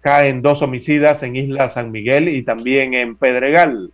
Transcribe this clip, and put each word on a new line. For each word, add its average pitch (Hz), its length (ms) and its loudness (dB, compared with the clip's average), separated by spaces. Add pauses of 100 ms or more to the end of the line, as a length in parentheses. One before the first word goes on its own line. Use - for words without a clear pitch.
Caen 139 400 2
dos 143 200 2
homicidas 147 600 0
en 127 140 -6
Isla 135 320 -2
San 120 200 -8
Miguel 123 380 0
y 135 160 -4
también 127 500 -2
en 120 220 -4
Pedregal. 131 800 0